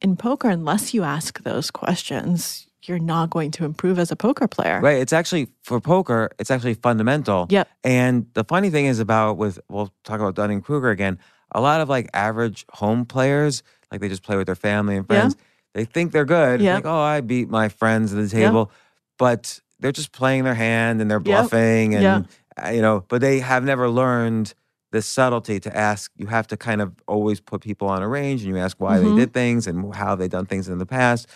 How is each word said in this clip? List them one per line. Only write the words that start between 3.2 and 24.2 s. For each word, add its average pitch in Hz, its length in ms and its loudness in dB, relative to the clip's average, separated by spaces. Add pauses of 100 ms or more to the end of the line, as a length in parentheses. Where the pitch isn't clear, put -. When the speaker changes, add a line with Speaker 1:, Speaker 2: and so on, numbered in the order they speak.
Speaker 1:
going 156 220 -4
to 160 120 -6
improve 175 340 -2
as 175 140 0
a - 60 -6
poker 247 320 0
player. - 320 0
Speaker 2:
Right. 143 180 4
It's 131 140 -2
actually, 160 340 0 (160)
for 123 160 -2
poker, 139 580 2
it's - 140 -4
actually 123 220 0
fundamental. 110 760 0
Speaker 1:
Yep. 190 200 2 (160)
Speaker 2:
And 127 480 2
the 110 100 0
funny 190 280 0
thing 143 160 2
is 123 120 2
about 107 380 2
with, 98 200 -2 (120)
we'll 101 240 -6 (100)
talk 107 160 -6
about 101 160 -2
Dunning-Kruger 107 540 -2
again, 95 280 0 (340)
a 107 100 0
lot 151 200 4
of, 147 80 -2
like, 131 240 -2
average 107 600 -2
home 113 320 0
players, 139 580 0 (280)
like, 98 100 -10
they 101 80 -4
just 95 140 -10
play 104 140 -4
with 92 100 -2
their 92 80 -2
family 104 420 0
and 98 120 -6
Speaker 1:
Yeah. 202 100 4
Speaker 2:
friends. 254 160 2 (400)
They 110 100 -4
think 170 280 -2
they're 151 120 2
good. 139 360 4
Speaker 1:
Yep. 190 160 4
Speaker 2:
Like, 202 80 -6
"Oh, 160 140 0
I 151 220 0
beat 123 260 -2
my 110 220 0
friends 110 420 0
at 101 40 -4
the 107 220 -2
Speaker 1:
Yep. 110 120 6
Speaker 2:
table." 110 220 2 (480)
But 123 400 0 (200)
they're 135 120 -2
just 147 200 -8
playing 131 340 0
their 131 100 0
hand 113 440 0
and 107 120 0
they're 107 120 0
Speaker 1:
Yep. - 20 -8
Speaker 2:
bluffing 113 680 2
and, 101 100 4
Speaker 1:
Yep. 95 220 4 (400)
Speaker 2:
uh, 85 60 -6
you 117 100 0
know, 107 260 2
but 120 140 -2
they 135 180 4
have 127 240 0
never 131 240 0
learned 117 680 0 (360)